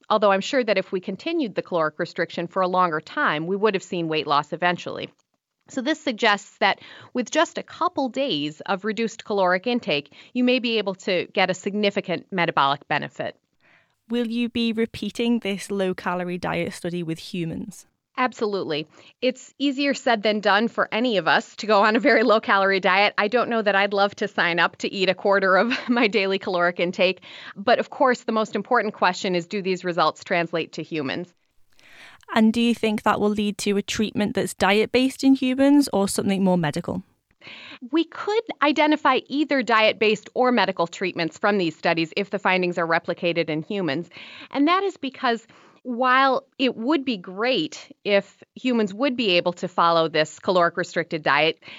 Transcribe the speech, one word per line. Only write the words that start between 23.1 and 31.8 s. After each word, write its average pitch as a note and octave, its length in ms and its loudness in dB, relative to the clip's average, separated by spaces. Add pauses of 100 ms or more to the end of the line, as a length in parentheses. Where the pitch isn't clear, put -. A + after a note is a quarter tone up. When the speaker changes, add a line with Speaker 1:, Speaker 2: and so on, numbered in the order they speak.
Speaker 1:
I G#3 100 2
don't A3+ 220 0
know A3+ 100 0
that G3 160 2
I'd G3+ 160 2
love G3+ 240 0
to G#3+ 100 -4
sign E3+ 320 0
up E3+ 180 2
to - 140 -6
eat F#3+ 200 0
a F3+ 40 4
quarter G3 440 2
of A#3+ 240 0
<laughs> - 80 -14
my A#3+ 180 2
daily G3 300 0
caloric F3 420 0
intake. F#3 400 0 (360)
But G#3 220 2
of B3+ 120 -4
course, B3+ 320 0
the A3+ 100 -6
most A3 240 -2
important G#3+ 380 0
question F#3 400 0
is, E3+ 120 -2
do G#3 140 -6
these F3+ 240 -4
results E3+ 400 0
translate E3+ 480 -2
to E3 100 -10
humans? D3+ 520 -6 (1000)